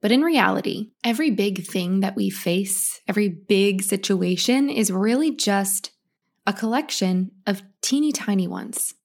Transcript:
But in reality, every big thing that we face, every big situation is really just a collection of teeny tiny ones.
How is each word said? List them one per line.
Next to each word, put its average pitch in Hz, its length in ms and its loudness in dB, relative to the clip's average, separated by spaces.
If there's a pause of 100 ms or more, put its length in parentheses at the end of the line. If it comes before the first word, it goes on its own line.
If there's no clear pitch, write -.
But 214 100 2
in 254 100 4
reality, 214 680 0 (120)
every 240 280 0
big 190 340 -2
thing 185 360 0
that 196 140 -2
we 196 140 0
face, 190 800 -2
every 208 220 2
big 196 520 2
situation 196 880 0
is 220 220 0
really 233 440 0
just 196 560 -2 (540)
a 202 80 0
collection 202 800 -2 (160)
of 196 140 -2 (200)
teeny 294 300 0
tiny 196 360 0
ones. - 460 -6 (120)